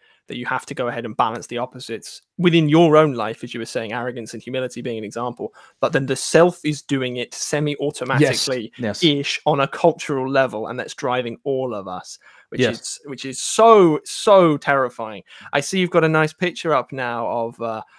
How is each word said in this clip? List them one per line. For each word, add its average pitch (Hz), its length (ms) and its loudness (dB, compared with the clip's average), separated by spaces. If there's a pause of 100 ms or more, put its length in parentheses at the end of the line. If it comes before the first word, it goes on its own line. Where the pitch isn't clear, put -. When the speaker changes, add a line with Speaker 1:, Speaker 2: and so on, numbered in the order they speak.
(280)
Speaker 1:
that - 80 -12
you 120 100 -8
have 131 200 -4
to - 80 -12
go 127 160 -4
ahead 120 160 -8
and 110 100 -10
balance 117 320 -2
the 120 100 -8
opposites 117 640 -10 (160)
within 170 300 4
your 151 300 6
own 156 160 4
life, 113 320 -6
as 120 80 -14
you 120 80 -8
were 113 40 -6
saying, 113 280 -6
arrogance 120 400 -8
and 113 100 -12
humility 127 380 -6
being 117 160 -6
an 110 80 -8
example. 117 480 -8 (260)
But 127 140 0
then 135 140 2
the 131 100 0
self 175 480 4
is 151 160 -2
doing 127 340 -2
it 120 180 -8
semi-automatically 135 1400 -2
Speaker 2:
Yes. 123 240 -4
Yes. - 20 4
Speaker 1:
ish 143 420 2
on 143 160 2
a 139 80 2
cultural 139 600 0
level, 127 380 0
and 120 100 -8
that's - 160 -10
driving 123 520 -4
all 131 280 -4
of 98 140 -8
us, 90 320 -12 (300)
which 117 100 -6
Speaker 2:
Yes. 113 220 2
Speaker 1:
is, - 240 -12
which 139 180 -12
is 135 180 -10
so, 208 640 6
so 180 540 4
terrifying. 120 680 -2 (300)
I 143 80 2
see 190 180 -4
you've 180 120 0
got 165 120 4
a 160 60 2
nice 156 240 2
picture 170 400 -4
up 127 180 -2
now 120 340 -6
of, 117 360 -6
uh, 113 220 -6 (160)